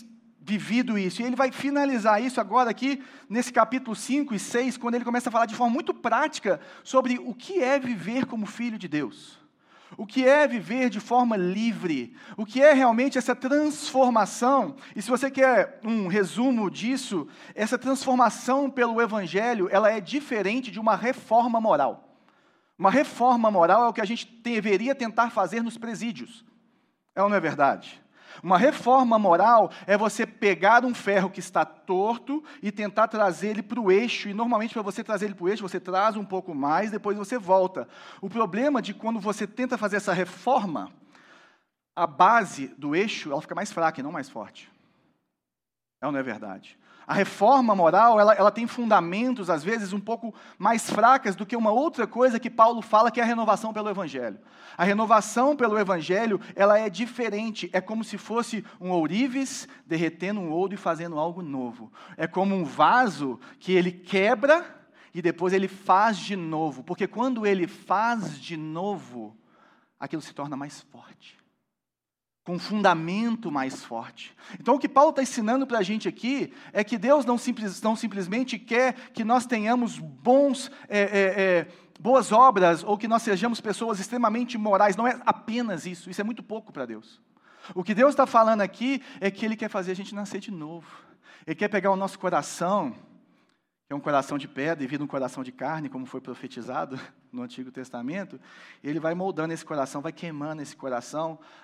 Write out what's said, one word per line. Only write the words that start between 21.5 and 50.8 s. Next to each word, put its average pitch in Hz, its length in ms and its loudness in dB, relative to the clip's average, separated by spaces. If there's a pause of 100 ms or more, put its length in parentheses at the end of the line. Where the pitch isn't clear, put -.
moral. 143 560 0 (640)
Uma 190 120 4
reforma 240 600 2
moral 196 340 6
é 240 40 2
o 233 40 0
que - 80 -6
a 214 60 -2
gente 233 200 -6 (160)
deveria 220 520 0
tentar 233 340 -2
fazer 214 340 -2
nos 233 140 -8
presídios. 208 720 -10 (680)
É 190 80 0
ou 202 60 4
não 208 80 2
é 185 40 0
verdade? 139 600 0 (440)
Uma 175 120 4
reforma 247 600 4
moral 202 540 6 (160)
é 196 100 4
você 214 260 -2
pegar 202 600 4
um 247 100 -2
ferro 196 340 0
que 185 120 -10
está 165 240 -2
torto 226 800 -4 (200)
e 202 80 -6
tentar 214 380 0
trazer 202 400 0
ele 208 140 -4
pro 220 280 -2
eixo. 214 380 2
E 208 40 -8
normalmente, 226 400 -2
pra 226 100 -6
você 202 200 -8
trazer 208 240 -4
ele 202 80 -8
pro 175 140 -4
eixo, 208 200 -4
você 180 120 -8
traz 190 360 0
um 208 80 -6
pouco 185 300 -8
mais, 160 380 0
depois 208 260 -4
você 202 180 -6
volta. 185 520 2 (320)
O 196 100 -10
problema 226 500 0
de 202 140 -8
quando 226 240 -6
você 202 300 -4
tenta 254 280 -4
fazer 208 200 -2
essa 190 160 -2
reforma, 180 800 -2 (1000)
a 175 120 0
base 175 600 2 (100)
do 147 160 -6
eixo, 185 380 -4
ela 147 100 -4
fica - 120 -14
mais 190 180 -6
fraca 165 260 -2
e 131 40 -8
não 147 100 -10
mais 151 180 -10
forte. - 400 -16 (1300)
É - 60 -6
ou 147 60 -4
não 139 80 -4
é - 20 -4
verdade? 104 560 -12 (280)
A - 80 -4
reforma 220 600 4
moral, 214 460 6
ela, 208 140 8
ela 202 180 4
tem 226 160 -6
fundamentos, 208 840 0
às 151 140 0
vezes, 208 280 -4
um 208 60 -4
pouco 220 340 -8 (240)
mais 220 320 0